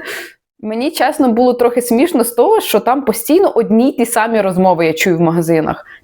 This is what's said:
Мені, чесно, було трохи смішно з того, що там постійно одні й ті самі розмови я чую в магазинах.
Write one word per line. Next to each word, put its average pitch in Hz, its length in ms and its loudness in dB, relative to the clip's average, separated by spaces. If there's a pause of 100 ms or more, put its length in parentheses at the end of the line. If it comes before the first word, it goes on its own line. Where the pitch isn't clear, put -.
(600)
Мені, 226 320 -6
чесно, 269 380 0
було 240 240 2
трохи 240 280 0
смішно 247 420 0
з - 80 -4
того, 381 300 2
що - 180 -2
там 269 260 -2
постійно 311 500 0
одні 226 340 2
й - 20 -2
ті 247 140 -2
самі 226 360 -2
розмови 185 440 2
я 160 80 0
чую 165 240 0
в 170 40 0
магазинах. 165 640 0 (180)